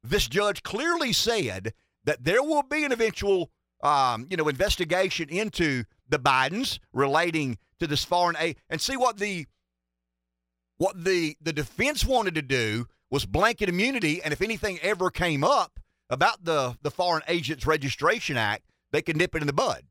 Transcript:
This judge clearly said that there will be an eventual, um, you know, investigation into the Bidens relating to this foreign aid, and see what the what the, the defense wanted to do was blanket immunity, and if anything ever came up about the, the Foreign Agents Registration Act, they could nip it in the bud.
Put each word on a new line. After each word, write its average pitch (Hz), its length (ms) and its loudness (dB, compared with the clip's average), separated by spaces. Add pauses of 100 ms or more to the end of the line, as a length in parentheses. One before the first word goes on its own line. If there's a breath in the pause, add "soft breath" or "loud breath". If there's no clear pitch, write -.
This 151 240 0
judge 202 380 0
clearly 302 480 -2
said 113 600 -2 (300)
that 123 220 -4
there 208 180 2
will 294 220 0
be 294 180 -2
an 285 80 0
eventual, 202 600 0 (320)
um, 131 440 2
you 185 80 -4
know, 156 120 0
investigation 175 800 0
into 160 560 -2 (240)
the 139 100 0
Bidens 139 600 2 (120)
relating 143 680 0 (200)
to 170 80 -4
this 147 180 -2
foreign 175 360 2
aid, 160 160 -2 (120)
and 156 120 -6
see 269 160 -4
what 240 220 0
the 190 280 -4 (1300)
what 185 260 -2
the, 175 360 2
the 160 120 -4
defense 196 520 -2
wanted 226 320 2
to 156 60 -2
do 117 440 0 (240)
was 131 160 0
blanket 190 420 2
immunity, 190 540 0
and 151 100 -2
if 143 80 -4
anything 202 400 -4
ever 180 300 0
came 156 340 0
up 226 360 2 (280)
about 170 360 0
the, 139 380 0
the 143 80 -2
Foreign 175 380 0
Agents 147 380 -2
Registration 156 680 0
Act, 107 260 0 (300)
they 151 100 0
could 160 140 -2
nip 170 180 0
it 156 80 -2
in 147 40 -2
the 143 60 0
bud. 147 380 0